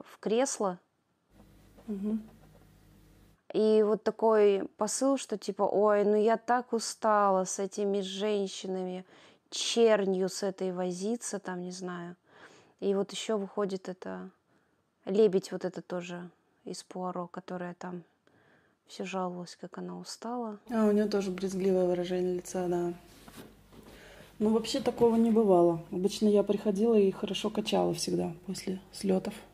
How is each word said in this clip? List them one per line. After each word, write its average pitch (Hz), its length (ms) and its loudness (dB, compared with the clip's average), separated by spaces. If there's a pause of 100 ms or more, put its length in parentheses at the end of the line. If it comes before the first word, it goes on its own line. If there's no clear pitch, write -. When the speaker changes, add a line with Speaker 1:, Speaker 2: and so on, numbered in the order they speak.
(120)
Speaker 1:
в - 80 -20
кресло. 208 600 -2 (1080)
Speaker 2:
Мгм. 214 340 -4 (1300)
Speaker 1:
И 214 300 4
вот 208 200 2
такой 208 720 4
посыл, 262 420 0
что 214 200 -6
типа: 202 260 -4
«Ой, 208 400 4
ну 208 140 4
я 220 180 4
так 240 380 -2
устала 208 720 2
с - 120 -8
этими 202 440 -2
женщинами, 190 1040 -4 (440)
чернью 196 760 2
с - 160 -6
этой 190 300 -4
возиться, 185 680 -4
там, 180 220 -8
не 180 100 -8
знаю». 180 460 -10 (640)
И 196 140 0
вот 202 180 -2
еще - 240 -4
выходит 190 500 -4
это 185 420 -12 (760)
лебедь 196 480 2
вот 185 100 -8
эта 180 180 -6
тоже 175 480 -10 (360)
из - 180 -12
Пуаро, 180 440 -8
которая 180 480 -10
там 180 280 -12 (840)
все - 160 -10
жаловалась, 180 500 -6
как - 220 -16
она 180 200 -10
устала. 226 640 -10 (100)
Speaker 2:
А, 220 160 2
у 208 60 6
нее 208 160 2
тоже 202 240 -2
брезгливое 185 560 0
выражение 180 480 -2
лица, 180 320 -6
да. 175 260 -2 (1500)
Ну, 214 100 2
вообще 226 320 0
такого 233 340 4
не 233 160 4
бывало. 175 480 6 (120)
Обычно 196 360 0
я 202 160 6
приходила 208 520 2
и 196 160 6
хорошо 190 380 -4
качала 180 440 0
всегда 175 400 -2 (140)
после 190 320 -6 (120)
слетов. 190 420 -2 (200)